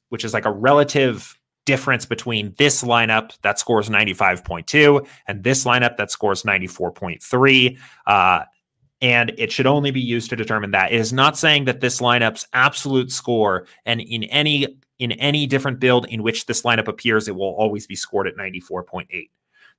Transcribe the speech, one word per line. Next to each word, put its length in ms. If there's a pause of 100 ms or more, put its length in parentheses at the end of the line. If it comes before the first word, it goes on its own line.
(100)
which 140
is, 100
like, 100
a 80
relative 840 (280)
difference 420
between 520
this 260
lineup 580
that 160
scores 320
ninety-five 540
point 240
two 360 (220)
and 160
this 220
lineup 320
that 160
scores 320
ninety-four 480
point 280
three. 560 (300)
Uh, 380 (580)
and 340
it 140
should 160
only 240
be 100
used 300
to 60
determine 340
that. 220
It 80
is 120
not 240
saying 280
that 160
this 200
lineup's 520
absolute 580
score 560 (180)
and 160
in 240
any, 540 (220)
in 120
any 340
different 340
build 260
in 160
which 240
this 160
lineup 240
appears, 400
it 80
will 220
always 280
be 120
scored 320
at 80
ninety-four 480
point 260
eight. 220 (460)